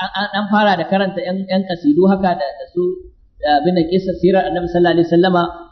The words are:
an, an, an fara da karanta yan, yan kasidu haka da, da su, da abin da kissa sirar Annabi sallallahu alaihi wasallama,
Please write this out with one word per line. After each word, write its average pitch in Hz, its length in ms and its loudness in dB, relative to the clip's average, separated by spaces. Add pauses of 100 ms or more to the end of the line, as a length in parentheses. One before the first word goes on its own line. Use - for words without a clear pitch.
an, 190 60 -8 (100)
an, 202 160 -4
an 208 160 -2
fara 208 240 4
da 170 80 -4
karanta 190 400 -2
yan, 190 240 -6
yan 190 160 -2
kasidu 175 480 2
haka 190 240 0
da, 147 100 -6
da - 200 -12 (100)
su, 175 80 -2 (560)
da 147 240 0
abin 180 120 2
da 170 120 2
kissa 185 320 -2
sirar 190 320 2
Annabi 170 160 -4
sallallahu 175 320 2
alaihi 165 80 2
wasallama, 175 360 4 (280)